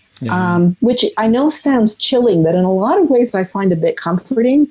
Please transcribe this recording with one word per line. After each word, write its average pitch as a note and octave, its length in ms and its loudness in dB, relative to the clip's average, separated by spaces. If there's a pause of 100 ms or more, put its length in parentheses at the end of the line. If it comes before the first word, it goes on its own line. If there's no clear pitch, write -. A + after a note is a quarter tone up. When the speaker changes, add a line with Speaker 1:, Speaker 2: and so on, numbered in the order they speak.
(200)
Speaker 1:
Yeah. F3+ 360 -2
Speaker 2:
Um, F3 240 2
which A#3 260 0 (100)
I A3 120 -2
know C4 200 2
sounds B3+ 460 0
chilling, A#3+ 480 0
but E3 120 2
in F3+ 120 2
a F#3+ 80 0
lot B3+ 260 0
of D#4 80 2
ways A#3+ 260 0
I F#3+ 100 -2
find G3 280 -2
a E3+ 40 0
bit D#3+ 200 -2
comforting B3 760 0